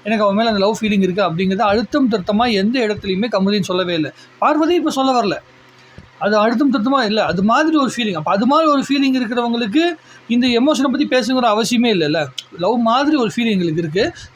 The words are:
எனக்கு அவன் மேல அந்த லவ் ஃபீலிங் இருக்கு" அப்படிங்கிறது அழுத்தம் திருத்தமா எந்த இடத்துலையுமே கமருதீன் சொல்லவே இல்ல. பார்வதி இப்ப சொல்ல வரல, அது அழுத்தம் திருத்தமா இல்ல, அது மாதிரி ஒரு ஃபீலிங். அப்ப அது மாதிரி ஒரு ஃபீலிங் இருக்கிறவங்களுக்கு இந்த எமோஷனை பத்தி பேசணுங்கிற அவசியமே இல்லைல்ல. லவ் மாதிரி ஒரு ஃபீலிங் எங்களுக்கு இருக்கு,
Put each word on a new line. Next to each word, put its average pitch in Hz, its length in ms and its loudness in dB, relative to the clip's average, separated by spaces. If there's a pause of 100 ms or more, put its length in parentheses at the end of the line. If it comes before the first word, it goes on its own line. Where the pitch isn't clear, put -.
எனக்கு 214 220 -2
அவன் 196 120 2
மேல 233 120 2
அந்த 208 120 0
லவ் 208 200 0
ஃபீலிங் 214 200 0
இருக்கு" 185 220 0
அப்படிங்கிறது 185 360 -2
அழுத்தம் 226 520 0
திருத்தமா 220 420 0
எந்த 214 340 0
இடத்துலையுமே 202 440 -4
கமருதீன் 202 300 0
சொல்லவே 180 340 -2
இல்ல. 151 180 -4 (260)
பார்வதி 302 360 2
இப்ப 302 160 0
சொல்ல 262 320 0
வரல, 180 140 -2 (840)
அது 208 200 0
அழுத்தம் 240 340 2
திருத்தமா 262 320 0
இல்ல, 208 200 0
அது 170 180 0
மாதிரி 302 340 2
ஒரு 269 200 0
ஃபீலிங். 220 160 -4
அப்ப 156 180 -4
அது 202 160 2
மாதிரி 302 240 2
ஒரு 277 180 2
ஃபீலிங் 269 280 0
இருக்கிறவங்களுக்கு 240 680 -2 (460)
இந்த 240 180 2
எமோஷனை 254 460 2
பத்தி 285 140 0
பேசணுங்கிற 254 400 0
அவசியமே 233 440 2
இல்லைல்ல. 156 360 0 (320)
லவ் 214 200 0
மாதிரி 262 380 2
ஒரு 226 200 0
ஃபீலிங் 233 140 0
எங்களுக்கு 175 300 0
இருக்கு, 185 320 -2 (240)